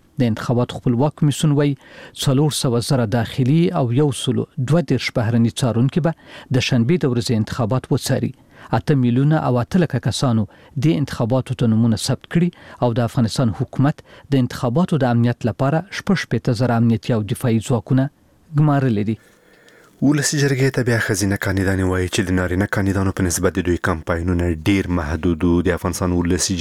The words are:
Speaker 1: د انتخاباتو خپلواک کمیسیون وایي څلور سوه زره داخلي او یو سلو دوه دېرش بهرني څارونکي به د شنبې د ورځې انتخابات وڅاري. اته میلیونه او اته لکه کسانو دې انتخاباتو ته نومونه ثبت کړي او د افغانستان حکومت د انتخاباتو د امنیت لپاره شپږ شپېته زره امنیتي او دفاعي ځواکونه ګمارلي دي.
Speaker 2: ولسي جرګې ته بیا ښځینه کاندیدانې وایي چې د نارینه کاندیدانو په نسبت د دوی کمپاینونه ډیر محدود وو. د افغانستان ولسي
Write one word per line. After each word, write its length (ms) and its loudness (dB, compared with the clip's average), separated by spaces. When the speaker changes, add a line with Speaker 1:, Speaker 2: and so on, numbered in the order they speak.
Speaker 1:
د 120 2
انتخاباتو 480 -2
خپلواک 420 0
کمیسیون 340 2
وایي 160 2
څلور 360 2
سوه 300 0
زره 260 0
داخلي 420 0
او 40 2
یو 80 4
سلو 260 -2
دوه 260 0
دېرش 340 -2
بهرني 380 2
څارونکي 500 0
به 60 0
د 100 -2
شنبې 340 2
د 100 2
ورځې 300 0
انتخابات 480 -2
وڅاري. 420 -2
اته 220 0
میلیونه 480 2
او 20 2
اته 220 2
لکه 220 -4
کسانو 400 0
دې 540 -2
انتخاباتو 580 -2
ته 140 2
نومونه 320 2
ثبت 280 -4
کړي 160 2
او 160 2
د 120 0
افغانستان 500 0
حکومت 480 -2
د 120 2
انتخاباتو 580 0
د 160 2
امنیت 340 0
لپاره 320 0
شپږ 400 -2
شپېته 400 -2
زره 180 2
امنیتي 380 0
او 20 -2
دفاعي 320 0
ځواکونه 420 0
ګمارلي 600 2
دي. 120 -4
Speaker 2:
ولسي 340 2
جرګې 380 2
ته 100 0
بیا 160 2
ښځینه 420 0
کاندیدانې 460 0
وایي 180 -2
چې 200 -2
د 100 0
نارینه 280 0
کاندیدانو 420 0
په 80 0
نسبت 320 0
د 100 -2
دوی 100 2
کمپاینونه 600 -2
ډیر 300 2
محدود 500 -2
وو. 200 2
د 100 0
افغانستان 400 -2
ولسي 420 0